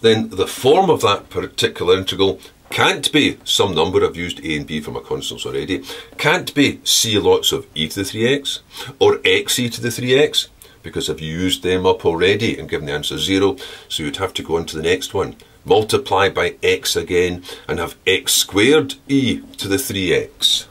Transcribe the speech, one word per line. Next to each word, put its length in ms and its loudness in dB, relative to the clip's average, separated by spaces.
then 280 4
the 180 -2
form 420 4
of 120 4
that 280 0
particular 640 0
integral 440 0
can't 400 0
be 320 2
some 320 0
number, 280 2
I've 120 0
used 280 -6
a 140 -2
and 80 -6
b 140 -6
for 120 -10
my 100 -8
constants 440 -8
already, 380 -4
can't 380 0
be 280 2
c 360 2
lots 320 4
of 240 -4
e 120 -2
to 120 -6
the 60 -2
three 220 -2
x 340 -2
or 240 4
x 360 2
e 100 0
to 100 -10
the 120 -4
three 260 2
x, 300 2
because 260 -8
I've 140 -4
used 400 -2
them 240 0
up 180 -14
already 540 0
and 100 -12
given 200 -6
the 60 -6
answer 260 -6
zero, 380 2
so 120 -6
you'd 160 -6
have 180 -4
to 80 -8
go 140 -4
on 100 -2
to 100 -10
the 40 -6
next 320 -2
one. 220 -4
Multiply 640 2
by 340 -2
x 320 0
again 480 0
and 100 -4
have 180 -6
x 260 0
squared 640 2
e 340 0
to 100 -8
the 100 0
three 360 -2
x. 580 -2